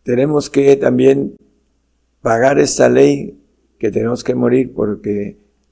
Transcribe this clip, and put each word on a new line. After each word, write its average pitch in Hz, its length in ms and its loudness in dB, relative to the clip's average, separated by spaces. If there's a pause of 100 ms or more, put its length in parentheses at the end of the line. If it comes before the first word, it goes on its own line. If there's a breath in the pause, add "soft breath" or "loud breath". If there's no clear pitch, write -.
Tenemos 139 460 -2
que 139 260 4
también 135 600 0 (840)
pagar 127 380 0
esta 139 280 2
ley 139 520 0 (400)
que 110 100 -4
tenemos 113 340 -4
que 127 120 -4
morir, 123 400 0
porque 101 600 -6 (340)